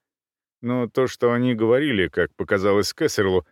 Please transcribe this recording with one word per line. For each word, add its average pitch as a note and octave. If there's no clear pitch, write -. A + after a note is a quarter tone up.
Но A#2+
то, B2+
что A#2+
они B2
говорили, A2+
как E2+
показалось G2
Кесарелу, F#2+